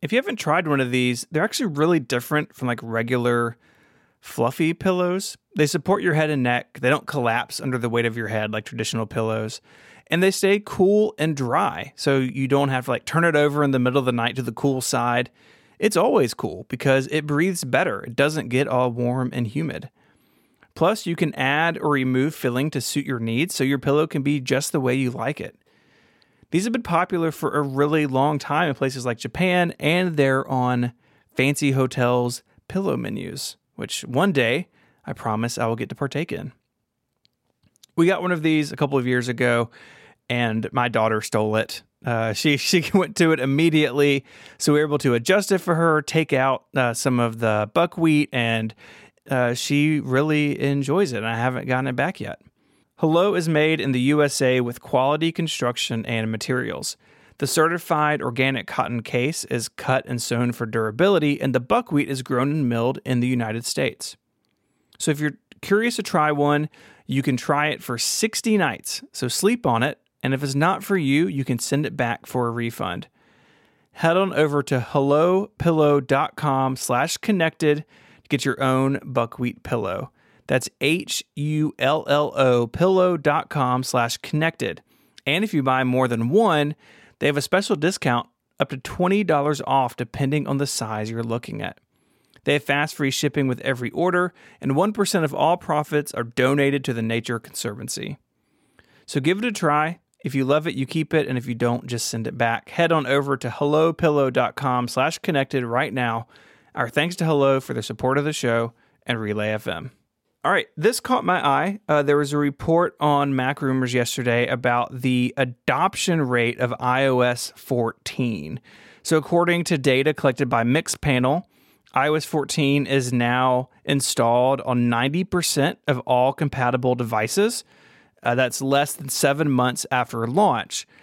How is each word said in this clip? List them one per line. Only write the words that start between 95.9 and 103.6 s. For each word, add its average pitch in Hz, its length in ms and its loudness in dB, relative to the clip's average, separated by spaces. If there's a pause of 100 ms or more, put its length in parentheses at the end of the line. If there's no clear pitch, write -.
are 120 100 -4
donated 139 640 0
to 127 80 -2
the 113 100 -4
Nature 117 360 -2
Conservancy. - 800 -8 (880)
So - 160 -2
give 170 160 2
it 220 80 -4
a 240 80 -2
try. 156 460 0 (260)
If 131 100 -4
you 135 80 2
love 151 240 2
it, 123 80 -4
you 131 100 -2
keep 156 280 -2
it, 156 160 2
and 131 80 -2
if 120 80 -6
you 120 100 -6
don't, 120 320 -2
just 120 200 -6
send 113 200 -4
it 120 100 -8
back. 117 320 0
Head 170 220 2
on 156 160 0
over 139 300 0
to 123 120 -6
hello 151 440 2